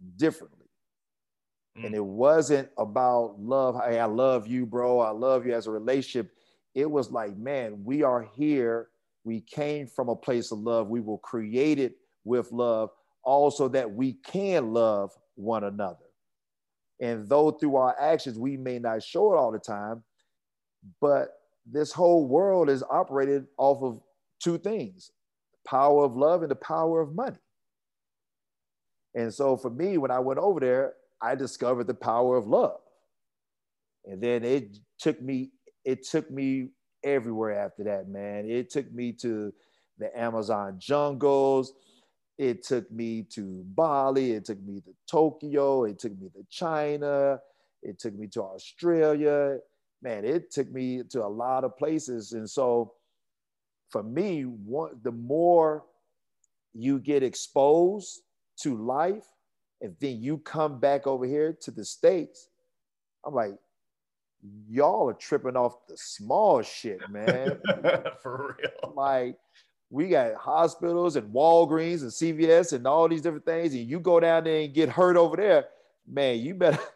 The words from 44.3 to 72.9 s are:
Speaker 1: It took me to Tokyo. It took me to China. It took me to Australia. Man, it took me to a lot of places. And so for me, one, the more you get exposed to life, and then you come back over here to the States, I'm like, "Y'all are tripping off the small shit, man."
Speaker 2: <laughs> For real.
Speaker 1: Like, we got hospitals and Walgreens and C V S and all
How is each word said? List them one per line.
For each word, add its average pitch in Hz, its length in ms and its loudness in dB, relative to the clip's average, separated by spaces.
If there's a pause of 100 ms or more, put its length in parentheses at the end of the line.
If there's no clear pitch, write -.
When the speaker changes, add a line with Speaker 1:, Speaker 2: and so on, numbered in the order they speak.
Speaker 1:
It 104 120 -6
took 98 160 -10
me 101 200 -12
to 95 120 -20 (160)
Tokyo. 143 760 2
It 101 120 -6
took 110 220 -8
me 95 100 -16
to 98 220 -20
China. 147 880 -2 (400)
It 98 160 -14
took 110 160 -10
me 104 140 -12
to 104 160 -6
Australia. 147 1160 0 (460)
Man, 110 200 -8
it 156 280 -2
took 131 200 -4
me 127 380 -6
to 117 160 -4
a - 20 -4
lot 127 360 -4
of 127 140 -4
places. 123 560 -4
And 110 140 -8
so 120 460 0 (960)
for 107 140 -6
me, 151 400 -4
one, 127 580 -8
the 120 100 -4
more 151 720 2 (920)
you 131 240 0
get 139 240 0
exposed 165 960 2 (360)
to 131 200 -4
life, 151 480 -2 (560)
and 92 180 -12
then 131 220 -6
you 147 180 -6
come 151 400 -4
back 139 260 0
over 131 200 -2
here 151 360 -2
to - 100 -14
the 104 140 -12
States, - 640 0 (760)
I'm 147 120 -10
like, 107 180 -2 (1160)
"Y'all 147 420 2
are 107 40 -4
tripping 131 420 -4
off 123 320 -2
the - 80 -20
small 135 680 0
shit, 98 480 -12
man." 127 480 -4 (320)
Speaker 2:
<laughs> - 320 -4
For 127 360 -10
real. - 360 -10
Speaker 1:
Like, 131 420 -2 (540)
we 156 180 -2
got 127 240 2
hospitals 170 800 0
and 107 160 -6
Walgreens 165 720 4
and 120 100 -8
C 165 200 -2
V 160 200 4
S 165 220 6
and 123 140 -2
all 160 200 6